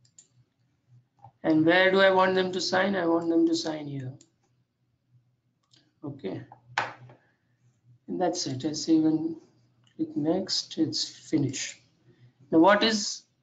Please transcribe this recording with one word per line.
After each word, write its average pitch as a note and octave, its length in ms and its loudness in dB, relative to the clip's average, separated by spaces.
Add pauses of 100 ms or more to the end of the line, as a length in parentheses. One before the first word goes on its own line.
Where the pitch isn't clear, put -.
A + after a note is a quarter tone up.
(1400)
And D#3 240 2
where F#3 240 4
do F#3+ 100 4
I G3 100 6
want F#3+ 240 2
them F#3 180 0
to F#3 80 -4
sign? F#3+ 360 -2
I F3 100 -2
want E3 220 0
them E3 180 2
to E3 80 2
sign D#3 320 -6
here. C3+ 260 -10 (1900)
Okay. C#3 400 -10 (1700)
And - 120 -6
that's F3 260 -2
it. C3 180 -8
I D3+ 80 -4
save D#3 320 2
and D#3 320 -2 (580)
click - 220 -8
next. E3+ 640 -4
It's - 260 -2
finished. - 760 -6 (720)
Now, E3 100 6
what G3+ 220 6
is, A3 400 -2 (200)